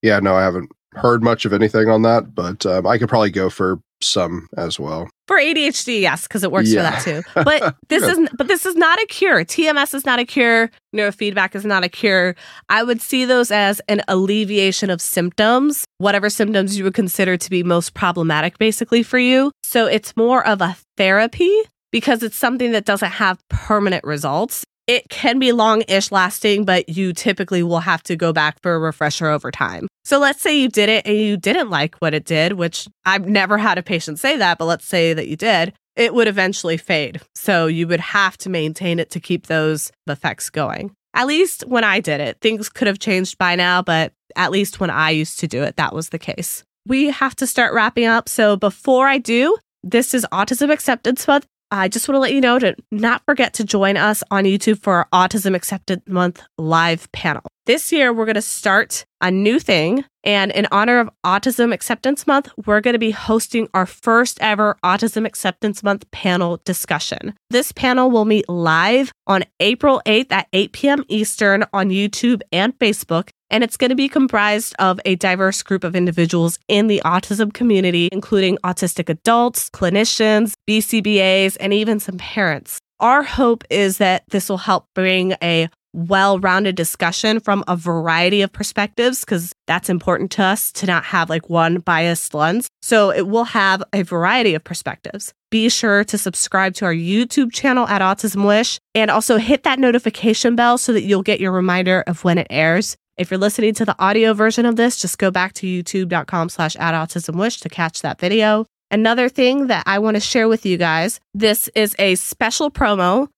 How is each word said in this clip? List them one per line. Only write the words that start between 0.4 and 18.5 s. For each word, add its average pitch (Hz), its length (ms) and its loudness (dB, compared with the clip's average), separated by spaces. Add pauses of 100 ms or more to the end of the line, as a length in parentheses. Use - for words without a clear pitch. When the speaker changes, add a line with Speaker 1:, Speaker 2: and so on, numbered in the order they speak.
Speaker 1:
haven't 90 280 -2 (240)
heard 120 280 2
much 117 220 0
of 101 80 0
anything 110 380 2
on 110 120 4
that, 117 320 2
but, 92 300 -6
um, 92 220 0
I 117 100 2
could 117 140 -2
probably 107 200 2
go 95 200 -2
for 92 280 -2 (220)
some 85 460 -4 (100)
as 82 220 -6
well. - 320 -8 (160)
Speaker 2:
For 381 120 2
A 302 140 2
D 294 140 0
H - 180 -4
D, 233 160 -2
yes, 165 280 0
'cause 196 160 -4
it 170 80 -2
works 220 180 2
Speaker 1:
Yeah. 214 80 4
Speaker 2:
for 185 60 0
that - 180 -2
too. 165 400 -4
But 277 400 2
Speaker 1:
<laughs> - 60 -20
Speaker 2:
this 330 160 2
Speaker 1:
Good. 359 120 2
Speaker 2:
is, 330 160 2
but 247 140 -4
this 349 180 0
is 370 120 -2
not 330 260 4
a 415 40 -2
cure. 269 380 2
T 330 220 -2
M 302 100 2
S 285 160 0
is 269 140 -6
not 247 140 0
a 247 40 -2
cure. 226 460 2 (240)
Neurofeedback 202 600 -2
is 196 80 -8
not 196 180 0
a 180 60 -2
cure. 180 480 0 (320)
I 220 160 2
would 240 180 -2
see 254 220 -2
those 247 260 2
as 202 380 2
an 208 180 0
alleviation 196 840 0
of 175 120 -2
symptoms, 233 840 0 (140)
whatever 202 320 0
symptoms 202 480 -2
you 190 60 -4
would 190 100 -2
consider 185 420 0
to 175 140 -8
be 180 140 0
most 175 300 0
problematic, 165 640 -2